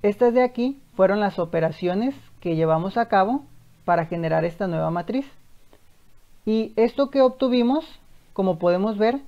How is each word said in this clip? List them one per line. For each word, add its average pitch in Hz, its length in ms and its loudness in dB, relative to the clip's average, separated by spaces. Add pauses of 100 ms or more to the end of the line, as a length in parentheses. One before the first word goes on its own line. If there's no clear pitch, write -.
Estas 220 320 2
de 247 80 4
aquí 247 400 -2 (140)
fueron 190 240 2
las 196 180 -2
operaciones 175 760 -2 (240)
que 165 160 -2
llevamos 160 420 0
a 233 100 -2
cabo 214 360 0 (420)
para 170 220 0
generar 165 380 -2
esta 170 200 -4
nueva 160 240 -2
matriz. 214 380 -4 (1160)
Y 220 320 -2
esto 240 360 0
que 269 100 2
obtuvimos, 254 640 2 (480)
como 190 240 0
podemos 185 400 0
ver 233 300 0